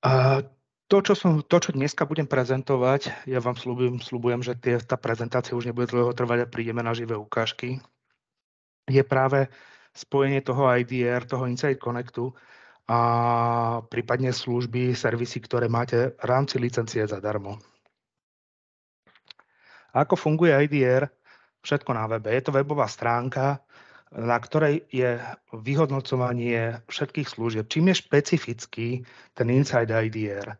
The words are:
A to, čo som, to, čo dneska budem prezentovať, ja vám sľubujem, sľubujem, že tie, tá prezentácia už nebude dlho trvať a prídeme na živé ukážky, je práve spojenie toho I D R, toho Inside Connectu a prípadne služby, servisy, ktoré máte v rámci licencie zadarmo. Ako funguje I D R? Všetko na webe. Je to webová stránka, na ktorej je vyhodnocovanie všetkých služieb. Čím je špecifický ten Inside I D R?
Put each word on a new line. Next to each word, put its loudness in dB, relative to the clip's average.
A 4
to, 8
čo 4
som, 2
to, 4
čo -4
dneska -2
budem -2
prezentovať, 0
ja 0
vám -2
sľubujem, -2
sľubujem, -2
že -6
tie, 0
tá -4
prezentácia -4
už -4
nebude -4
dlho 2
trvať 0
a -18
prídeme -4
na -2
živé -6
ukážky, -4
je 6
práve 2
spojenie 0
toho 0
I 4
D -2
R, -2
toho -4
Inside -2
Connectu -6
a 2
prípadne -2
služby, -2
servisy, -4
ktoré -2
máte 0
v -14
rámci 0
licencie -2
zadarmo. -6
Ako 2
funguje 4
I 4
D 2
R? 4
Všetko -2
na -2
webe. -2
Je 2
to -2
webová 0
stránka, -2
na 0
ktorej 0
je 0
vyhodnocovanie -2
všetkých -6
služieb. -4
Čím 2
je 2
špecifický 0
ten 0
Inside 2
I 2
D -4
R? -10